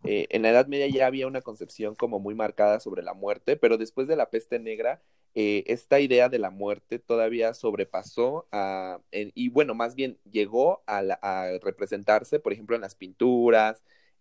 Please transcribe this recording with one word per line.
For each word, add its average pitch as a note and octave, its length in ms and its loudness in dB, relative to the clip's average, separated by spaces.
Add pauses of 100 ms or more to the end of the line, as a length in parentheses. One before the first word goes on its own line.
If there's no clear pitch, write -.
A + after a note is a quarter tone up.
Eh, G2+ 260 -2
en A2 120 -2
la A2 80 4
Edad B2+ 160 6
Media C#3+ 220 -2
ya C3 180 2
había C3 200 -2
una C3 140 -6
concepción G#2+ 540 -10
como A#2 260 -4
muy G#2 140 -8
marcada G#2+ 460 2
sobre F#2 220 -8
la F2+ 120 -10
muerte, G2+ 420 -2
pero A2+ 220 4
después C3 280 -6
de D#3 100 0
la B2 120 0
peste - 300 -4
negra, A2+ 420 -6 (340)
eh, G#2 320 0
esta C#3 340 2
idea B2 280 4
de B2+ 100 0
la F#2+ 120 -2
muerte G2+ 480 -6
todavía A#2 560 0
sobrepasó A2 1000 -4
a, F#2+ 480 -6 (120)
en, G#2 220 -6
y B2 140 -2
bueno, B2+ 260 2
más A#2 200 -4
bien C3 240 -2 (120)
llegó A2+ 560 2
a G#2 140 -2
la, F#2+ 220 -2
a F#2 400 -4
representarse, G#2 760 0
por G#2 140 -2
ejemplo, A2+ 240 -4
en A2 60 -6
las G2 120 -14
pinturas, A2+ 880 4 (380)